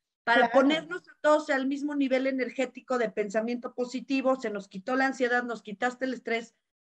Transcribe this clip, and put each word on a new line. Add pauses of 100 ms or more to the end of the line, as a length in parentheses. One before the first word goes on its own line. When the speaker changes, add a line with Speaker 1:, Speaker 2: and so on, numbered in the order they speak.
(240)
Speaker 1:
para
Speaker 2:
Claro.
Speaker 1:
ponernos
a
todos
al
mismo
nivel
energético
de
pensamiento
positivo,
se
nos
quitó
la
ansiedad,
nos
quitaste
el
estrés. (400)